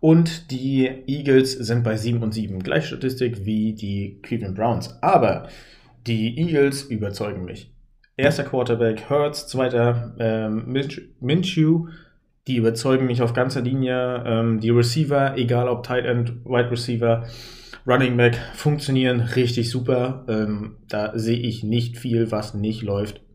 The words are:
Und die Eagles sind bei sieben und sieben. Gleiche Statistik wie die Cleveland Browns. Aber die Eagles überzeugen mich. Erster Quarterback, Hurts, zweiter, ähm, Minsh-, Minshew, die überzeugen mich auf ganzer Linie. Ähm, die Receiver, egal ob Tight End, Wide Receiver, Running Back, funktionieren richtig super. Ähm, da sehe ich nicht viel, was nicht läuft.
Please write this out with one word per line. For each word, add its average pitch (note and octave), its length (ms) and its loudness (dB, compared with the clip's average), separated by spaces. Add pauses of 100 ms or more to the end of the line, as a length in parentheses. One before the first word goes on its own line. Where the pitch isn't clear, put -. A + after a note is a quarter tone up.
Und E3 500 4
die C3 380 0 (180)
Eagles C3+ 460 4
sind A#2 300 0
bei A2 120 0
sieben A#2 280 -2
und G#2+ 100 -2
sieben. F#2+ 300 -6
Gleiche D#3 240 0
Statistik B2+ 580 -4
wie G#2+ 300 -2
die G2 480 -6
Cleveland G#2+ 320 -6
Browns. - 460 -2
Aber E3 460 4 (600)
die A2+ 300 0
Eagles C#3+ 460 2
überzeugen G2+ 640 -6
mich. - 260 -16 (460)
Erster C#3+ 260 2
Quarterback, A#2 680 0
Hurts, D3 380 0
zweiter, A#2+ 720 0
ähm, A2 480 -2
Minsh-, C3+ 400 -4 (120)
Minshew, E3 680 2 (600)
die B2 100 0
überzeugen B2+ 480 2
mich B2 160 0
auf A#2 120 2
ganzer C3 280 0
Linie. B2+ 640 0
Ähm, A2+ 340 2
die A2+ 120 0
Receiver, C3+ 680 2
egal B2 320 2
ob A#2+ 140 -2
Tight B2+ 220 -2
End, A#2+ 400 -2
Wide A#2+ 260 2
Receiver, A#2 560 0 (600)
Running B2 300 2
Back, A#2+ 200 6 (180)
funktionieren C3 640 0
richtig A#2+ 500 0
super. B2+ 580 -2
Ähm, G#2+ 500 -4 (100)
da G#2+ 300 -4
sehe A#2 220 -2
ich A#2 240 -6
nicht A#2 340 -2
viel, A#2 340 0
was G#2+ 240 -6
nicht A2 260 -4
läuft. G2+ 400 -4 (140)